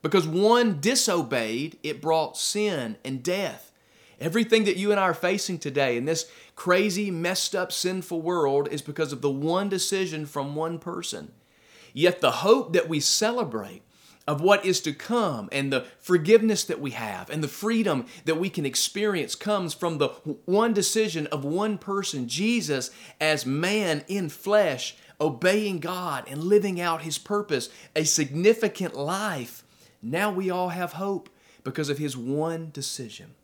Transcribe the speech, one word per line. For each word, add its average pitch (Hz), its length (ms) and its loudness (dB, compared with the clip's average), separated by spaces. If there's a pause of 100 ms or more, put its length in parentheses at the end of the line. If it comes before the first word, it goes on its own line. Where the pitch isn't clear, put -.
Because 160 260 2
one 208 540 4
disobeyed, 139 1000 0
it 143 180 -6
brought 160 380 0
sin 160 640 -2
and 131 180 -6
death. 180 480 -4 (480)
Everything 220 460 2
that 185 140 2
you 202 120 0
and 202 80 4
I 190 60 4
are 175 100 4
facing 185 440 -2
today 135 400 0
in 127 80 -2
this 160 200 -2 (300)
crazy, 196 540 2
messed 175 440 -2
up, 185 160 -2
sinful 180 520 -4
world 147 460 2
is 143 120 -4
because 147 320 -4
of 127 80 -8
the 143 100 2
one 165 380 0
decision 185 560 -2
from 143 300 -6
one 160 240 -4
person. 165 540 -10 (600)
Yet 170 300 2
the 135 80 6
hope 202 420 2
that 165 160 2
we 160 100 -2
celebrate 147 840 -2 (440)
of 147 160 -2
what 202 200 6
is 180 200 0
to 156 100 -2
come 156 580 -2
and 139 220 -2
the 127 140 0 (120)
forgiveness 202 640 6
that - 160 -4
we 139 120 -4
have 104 400 -8
and 151 120 -2
the 147 60 -2
freedom 202 560 0 (220)
that 160 120 2
we 185 120 -2
can 156 160 -2
experience 185 680 -2
comes 196 380 -2
from 165 240 -2
the 139 120 2 (360)
one 214 300 2
decision 185 540 0
of 143 180 -4
one 196 320 -2
person, 185 500 -4
Jesus 151 600 0 (320)
as 156 240 2
man 165 600 0
in 190 220 -2
flesh, 190 680 0 (240)
obeying 180 600 2
God 170 500 -4
and 139 160 -8
living 196 340 4
out 170 220 0
his 156 160 -6
purpose, 202 540 -2 (260)
a 160 80 2
significant 175 920 2
life. 160 680 -4 (380)
Now 175 280 0
we 185 200 -2
all 180 180 0
have 175 240 -4
hope 190 380 -4 (340)
because 143 240 -4
of 143 80 0
his 143 180 -4
one 151 560 -4
decision. 120 720 -12